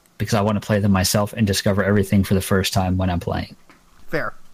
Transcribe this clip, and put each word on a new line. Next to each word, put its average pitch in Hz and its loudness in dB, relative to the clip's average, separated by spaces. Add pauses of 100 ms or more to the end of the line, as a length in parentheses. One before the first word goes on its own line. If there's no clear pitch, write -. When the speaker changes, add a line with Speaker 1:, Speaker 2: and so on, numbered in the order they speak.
(180)
Speaker 1:
because 107 -2
I 104 2
wanna 104 0
play 107 2
them 101 2
myself 98 2
and 113 0
discover 98 0
everything 101 2
for - 0
the 95 2
first 95 0
time 92 0
when 92 0
I'm 87 -2
playing. - -6 (520)
Speaker 2:
Fair. 135 -4 (200)